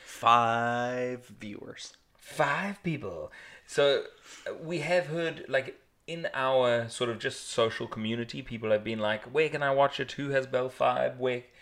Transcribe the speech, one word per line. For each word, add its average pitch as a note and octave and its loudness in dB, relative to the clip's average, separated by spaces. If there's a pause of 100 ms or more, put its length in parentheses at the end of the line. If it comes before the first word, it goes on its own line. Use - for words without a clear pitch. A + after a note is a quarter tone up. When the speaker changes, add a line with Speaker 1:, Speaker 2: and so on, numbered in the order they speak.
Speaker 1:
Five A#2+ 2
viewers. - -14 (200)
Speaker 2:
Five D#3 -2
people. A2+ -6 (360)
So, C#3 2 (440)
uh, - -6
we D#3+ -6
have E3 2
heard, D#3+ -4
like, C3+ -2 (280)
in E3 -6
our B2 4
sort A#2+ -2
of A2 -4
just B2+ -6
social A2+ 0
community, A#2 -4
people A2+ -4
have G#2 4
been A2 -4
like, G#2+ 0
"Where D3 2
can C#3+ -2
I C#3 2
watch C#3 4
it? B2+ -6
Who C#3+ -6
has C3+ 2
Bell C3 0
five? B2+ 2
Where," B2 0 (180)